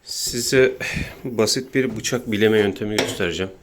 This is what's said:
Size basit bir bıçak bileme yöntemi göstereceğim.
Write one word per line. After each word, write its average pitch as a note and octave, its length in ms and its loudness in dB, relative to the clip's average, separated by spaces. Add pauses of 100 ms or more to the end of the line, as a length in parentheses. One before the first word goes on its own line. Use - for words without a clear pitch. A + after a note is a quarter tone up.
Size - 680 2 (480)
basit A#2 500 0
bir A#2+ 220 0
bıçak A2+ 360 -4
bileme G#2+ 260 4
yöntemi G#2 380 0
göstereceğim. F#2 560 -2 (100)